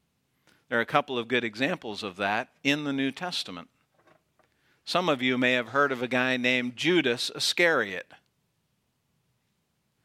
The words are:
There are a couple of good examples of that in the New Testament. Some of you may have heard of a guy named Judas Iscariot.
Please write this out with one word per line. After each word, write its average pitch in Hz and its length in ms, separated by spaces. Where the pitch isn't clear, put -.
There 120 100
are 117 40
a 110 40
couple 143 300
of 117 120
good 120 160
examples 113 580
of 95 140
that 104 320
in 147 180
the 143 120
New 135 180
Testament. 104 560
Some 180 240
of 135 140
you 127 160
may 127 140
have 123 160
heard 139 240
of 120 100
a 127 60
guy 127 300
named 123 380
Judas 135 600
Iscariot. 131 720